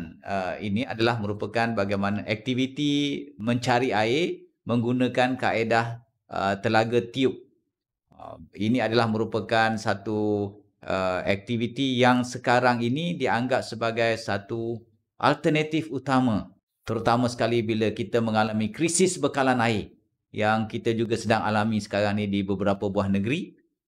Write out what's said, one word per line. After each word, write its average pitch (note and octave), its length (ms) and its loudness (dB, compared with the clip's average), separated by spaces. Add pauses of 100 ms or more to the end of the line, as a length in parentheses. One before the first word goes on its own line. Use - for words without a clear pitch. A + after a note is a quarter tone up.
(200)
ah, F#2 360 -4
ini G2+ 260 -2
adalah A2+ 360 0
merupakan G#2+ 540 -2
bagaimana G2+ 520 0
aktiviti C3 680 -2 (440)
mencari A#2+ 560 0
air A2+ 320 2 (380)
menggunakan B2 760 0
kaedah, A2+ 640 0 (260)
ah, F#2+ 300 -2
telaga A2+ 460 2
tiup. C3 320 0 (760)
Ah, D2+ 280 -18 (160)
ini A2 240 0
adalah A2+ 280 2
merupakan A2+ 680 0
satu, G#2 760 -2 (280)
ah, F#2 420 0
aktiviti A#2+ 720 -2
yang B2 260 6
sekarang B2 580 2
ini D3+ 340 -2
dianggap B2 480 0
sebagai A2+ 540 0
satu A2+ 640 -4 (380)
alternatif D3+ 760 0
utama, B2+ 600 0 (320)
terutama A#2 440 0
sekali A#2+ 340 0
bila A2 300 0
kita G#2+ 280 -2
mengalami A2 500 0
krisis E3+ 480 0
bekalan C3 440 0
air A2+ 340 0 (360)
yang G#2+ 360 0
kita A#2 260 -2
juga A2+ 220 0
sedang G#2+ 280 0
alami G#2+ 360 0
sekarang G#2 380 0
ni G#2 100 -2
di G2+ 160 0
beberapa G2 440 0
buah G2 220 0
negeri. G2 460 0 (340)